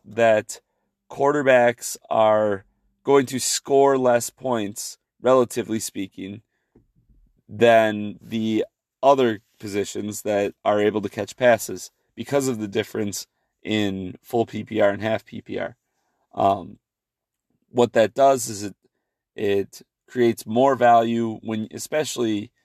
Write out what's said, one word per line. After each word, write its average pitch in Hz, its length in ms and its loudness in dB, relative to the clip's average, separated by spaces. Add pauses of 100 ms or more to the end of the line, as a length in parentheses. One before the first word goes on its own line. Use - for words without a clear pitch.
that 110 580 0 (500)
quarterbacks 131 840 2 (140)
are 107 560 2 (380)
going 139 240 4
to 127 120 -6
score 139 600 2
less 120 320 0
points, 113 640 -8 (240)
relatively 117 580 0
speaking, 98 640 -12 (1040)
than 107 720 2
the 110 460 -4 (380)
other 131 380 2 (180)
positions 101 640 -6
that 101 300 -2 (120)
are 104 160 2
able 104 200 0
to 98 60 -6
catch - 300 -10
passes 110 540 0 (220)
because 131 360 -4
of 117 100 -4
the 107 80 -6
difference 104 580 -6 (380)
in 98 580 -4
full 117 240 -2
P 107 180 -10
P 107 180 -4
R 101 80 4
and 101 120 -6
half 110 240 -4
P - 160 -16
P 98 160 -12
R. 120 200 -10 (560)
Um, 98 460 -2 (920)
what 120 240 0
that 110 200 2
does 135 360 2
is 104 140 -10
it, 98 120 -10 (600)
it 101 460 -4 (260)
creates 117 380 0
more 127 300 2
value 117 680 2
when, 110 300 -6
especially 113 800 -4 (140)